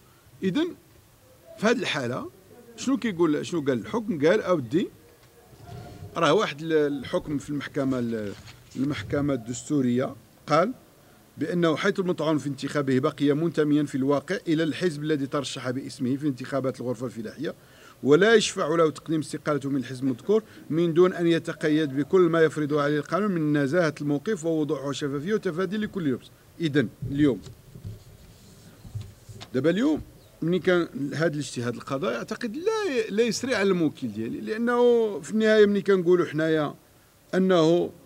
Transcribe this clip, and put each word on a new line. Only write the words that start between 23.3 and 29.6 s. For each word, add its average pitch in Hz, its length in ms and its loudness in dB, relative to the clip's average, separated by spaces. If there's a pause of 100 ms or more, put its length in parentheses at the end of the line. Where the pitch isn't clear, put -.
من 151 320 2
نزاهة 151 380 2
الموقف 147 440 -2
ووضوح 151 400 -2
وشفافية 143 480 -4
وتفادي 185 440 -4
لكل 202 360 -2
لبس". - 140 -6 (320)
إذن 147 300 2 (220)
اليوم، 139 300 2 (2000)
دابا 131 160 2